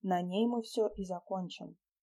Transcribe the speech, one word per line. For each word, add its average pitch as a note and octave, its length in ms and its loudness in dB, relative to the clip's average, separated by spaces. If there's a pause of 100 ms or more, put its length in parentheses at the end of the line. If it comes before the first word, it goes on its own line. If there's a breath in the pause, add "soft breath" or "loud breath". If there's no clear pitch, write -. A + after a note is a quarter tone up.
На F3+ 200 2
ней F#3+ 260 2
мы A#3+ 140 0
все A3 260 0
и G#3 160 -4
закончим". F3+ 720 -6 (280)